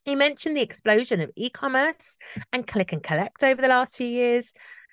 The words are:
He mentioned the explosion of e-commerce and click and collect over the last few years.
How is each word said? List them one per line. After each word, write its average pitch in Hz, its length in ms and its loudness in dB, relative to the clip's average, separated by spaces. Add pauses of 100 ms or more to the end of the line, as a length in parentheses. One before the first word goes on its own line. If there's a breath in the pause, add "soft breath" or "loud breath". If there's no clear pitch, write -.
He 277 100 -2
mentioned 294 420 0
the 262 60 2
explosion 214 580 0
of 151 160 -4
e-commerce 269 800 -2 (340 loud breath)
and 254 140 -4
click 190 260 -2
and 156 100 -6
collect 170 420 -2
over 262 160 4
the 262 80 4
last 254 280 2
few 247 100 -4
years. 240 460 0 (400 loud breath)